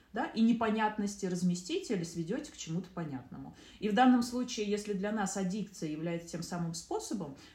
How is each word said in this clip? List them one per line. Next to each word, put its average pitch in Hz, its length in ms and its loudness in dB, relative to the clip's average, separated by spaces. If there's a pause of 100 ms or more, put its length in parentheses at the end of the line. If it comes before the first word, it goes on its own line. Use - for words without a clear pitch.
(140)
да, 254 140 -2
и 220 140 0
непонятности 214 840 2
разместите 180 680 0
или 175 100 0
сведете 170 480 -4
к - 60 -18
чему-то 170 320 -4
понятному. - 680 -8 (240)
И 214 100 -2
в 202 40 2
данном 247 300 8
случае, 233 440 -2
если 208 260 0
для 196 180 -2
нас 208 260 -2
аддикция 190 520 -4
является 170 400 -4
тем 165 140 -8
самым 170 300 -4
способом, 190 640 -6 (200)